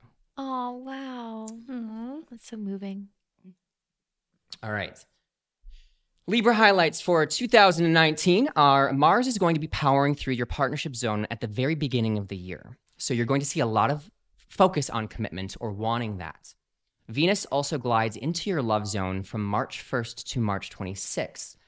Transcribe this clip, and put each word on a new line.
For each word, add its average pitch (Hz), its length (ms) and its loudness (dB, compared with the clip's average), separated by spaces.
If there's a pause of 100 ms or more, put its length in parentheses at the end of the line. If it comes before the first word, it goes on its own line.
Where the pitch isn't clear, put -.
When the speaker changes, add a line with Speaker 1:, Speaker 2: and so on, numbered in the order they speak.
(380)
Speaker 1:
Oh, 254 360 -8
wow. 247 760 -12 (220)
Speaker 2:
Aw. 240 600 -10
Speaker 1:
That's - 200 -18
so 226 80 -12
moving. 196 500 -10 (1500)
Speaker 3:
All 110 100 -8
right. 101 260 -6 (1300)
Libra 226 280 4
highlights 190 440 6
for 165 280 2
two 240 200 -4
thousand 170 460 6
nineteen 165 640 4
are 139 360 6
Mars 170 360 4
is 233 100 -4
going 175 160 2
to 151 80 0
be 160 60 -6
powering 139 480 2
through 131 180 -4
your 120 140 -2
partnership 139 480 -2
zone 107 340 -2
at 117 100 -8
the 113 80 -6
very 127 280 -2
beginning 117 420 0
of 98 120 -6
the 101 60 -8
year. 90 440 -14 (180)
So - 160 -4
you're 117 140 0
going 139 140 2
to 143 40 -6
see - 140 -6
a 127 80 2
lot 110 240 2
of 147 180 -6 (400)
focus 190 400 2
on 107 180 -4
commitment 95 520 -8
or 110 120 -6
wanting 110 460 -4
that. - 380 -14 (540)
Venus 165 360 0
also 143 320 -2
glides 113 400 0
into 170 320 -4
your 160 140 0
love 107 240 0
zone 95 340 -2
from 104 240 -6
March 104 360 -2
first - 500 -6
to 127 80 -4
March 101 320 -2
twenty-sixth. - 840 -8 (100)